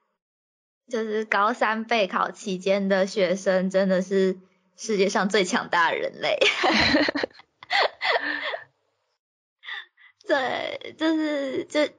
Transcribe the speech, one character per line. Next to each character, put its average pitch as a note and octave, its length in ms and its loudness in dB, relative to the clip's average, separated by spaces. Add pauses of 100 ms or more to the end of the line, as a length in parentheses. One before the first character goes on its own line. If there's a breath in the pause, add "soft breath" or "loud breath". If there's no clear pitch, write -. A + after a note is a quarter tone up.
(880)
就 A3+ 160 -4
是 G#3+ 220 -4
高 G#3+ 280 2
三 A3 320 0
备 A3 200 2
考 F#3 240 0
期 F#3 300 -6
间 F#3+ 280 0
的 G3 200 2
学 F#3+ 280 0
生 F#3 360 0
真 F#3+ 180 2
的 F#3 140 2
是 F#3+ 340 2 (400 soft breath)
世 A3 200 -4
界 G3 120 4
上 G3 180 0
最 G3+ 160 4
强 - 260 -2
大 E3 200 4
的 F#2 80 -2
人 D2+ 240 -6
类。 - 200 0
<laughs> G#4 60 4 (3750 loud breath)
对， - 720 -4
就 D#4+ 180 0
是， C#4+ 480 -4
就， D4 220 0 (120)